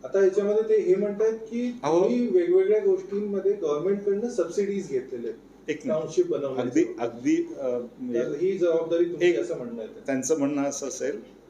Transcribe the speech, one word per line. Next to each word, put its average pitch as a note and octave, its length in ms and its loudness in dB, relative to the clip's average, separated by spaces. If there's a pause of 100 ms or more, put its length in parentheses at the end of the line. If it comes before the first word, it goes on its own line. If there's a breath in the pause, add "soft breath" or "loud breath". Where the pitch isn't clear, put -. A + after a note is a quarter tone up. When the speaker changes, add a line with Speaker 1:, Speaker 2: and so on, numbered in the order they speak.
Speaker 1:
आता G3 200 4
याच्यामध्ये G#3 440 4
ते A3 120 6
हे F3+ 140 4
म्हणतायत G#3 380 0
की A#3+ 500 -6
Speaker 2:
अहो. E3 200 4
Speaker 1:
तुम्ही A#3+ 240 2
वेगवेगळ्या F#3+ 580 4
गोष्टींमध्ये G3 680 0
गव्हर्नमेंटकडनं G3 760 0
सबसिडीज G3 600 -2
घेतलेल्या B2 420 -6
आहेत - 400 -14
Speaker 2:
एक D3+ 160 -6
मिनिट. D#3 140 0
Speaker 1:
टाउनशिप E3+ 260 0
बनवण्याच्या. C3+ 380 -2
Speaker 2:
अगदी, C#3+ 200 2 (140)
अगदी, C#3+ 600 -2
अ, C3+ 100 -4 (300)
म्हणजे B2 220 -2
Speaker 1:
तर D3 140 -2
ही F#3 240 -2
जबाबदारी E3 460 2
तुमची E3+ 220 0
Speaker 2:
एक E3 140 4
Speaker 1:
असं D#3+ 160 -4
म्हणणं A#2 220 -8
आहे A2 100 -10
ते. - 180 -18
Speaker 2:
त्यांचं C#3 320 0
म्हणणं C#3 260 0
असं C#3 240 -4
असेल, B2+ 320 -6 (300)